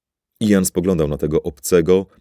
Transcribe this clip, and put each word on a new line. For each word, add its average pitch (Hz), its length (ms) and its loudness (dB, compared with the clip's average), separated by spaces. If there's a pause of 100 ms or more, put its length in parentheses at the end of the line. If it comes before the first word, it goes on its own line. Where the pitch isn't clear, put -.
(400)
Ian 104 240 2
spoglądał 87 440 -2
na 73 100 -6
tego 78 240 -2
obcego, 92 640 0 (140)